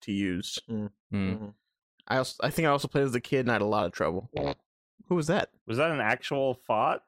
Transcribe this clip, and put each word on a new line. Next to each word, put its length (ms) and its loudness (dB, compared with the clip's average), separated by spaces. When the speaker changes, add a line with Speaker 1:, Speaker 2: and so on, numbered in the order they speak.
Speaker 1:
to 100 -4
use. 460 -2
Speaker 2:
Mm. 200 -6
Speaker 3:
Mm. 220 0
Speaker 2:
Mm-hmm. 140 -10
Speaker 1:
I 100 2
also, 240 -2
I 80 2
think 160 0
I 40 4
also 180 2
played 160 2
as 80 -2
the 80 0
kid, 200 0
and 100 0
I 40 4
had 80 2
a 40 2
lot 180 2
of 80 -4
trouble. 380 -2
Who 60 2
was 120 2
that? 240 0
Speaker 4:
Was 100 -4
that 140 2
an 100 -2
actual 540 0
fart? 540 0